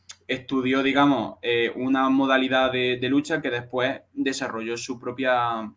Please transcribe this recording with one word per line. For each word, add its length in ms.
estudió, 560
digamos, 580
eh, 340
una 340
modalidad 600
de, 280
de 100
lucha 320
que 100
después 500
desarrolló 640
su 240
propia 760